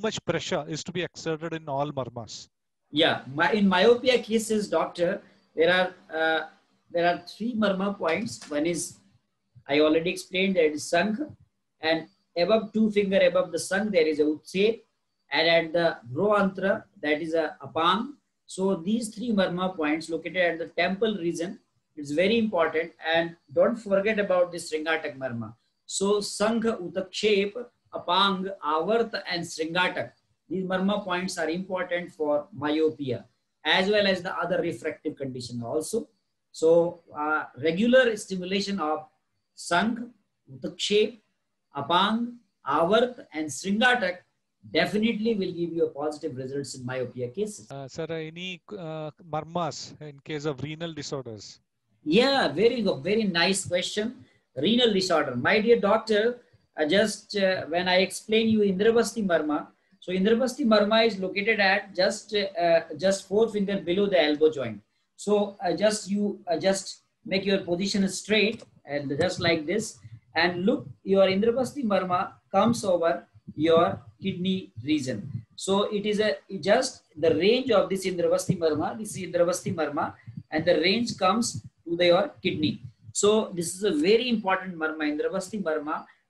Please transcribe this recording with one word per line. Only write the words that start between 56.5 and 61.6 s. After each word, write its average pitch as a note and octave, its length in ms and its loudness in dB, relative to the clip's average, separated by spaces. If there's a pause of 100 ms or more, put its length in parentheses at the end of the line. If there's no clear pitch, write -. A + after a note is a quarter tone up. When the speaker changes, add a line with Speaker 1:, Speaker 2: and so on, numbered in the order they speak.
Speaker 2:
uh, D#3 60 2
just, G3+ 500 0
uh, F#3 300 0
when F3+ 240 -2
I F3+ 80 4
explain G#3+ 500 2
you A3 120 4
Indrabasti G#3 640 2
Marma, D#3 420 0 (320)
so F3+ 140 -8
Indrabasti A#3 520 2
Marma G#3+ 400 4
is G3 140 0
located G3+ 400 -2
at G3+ 340 0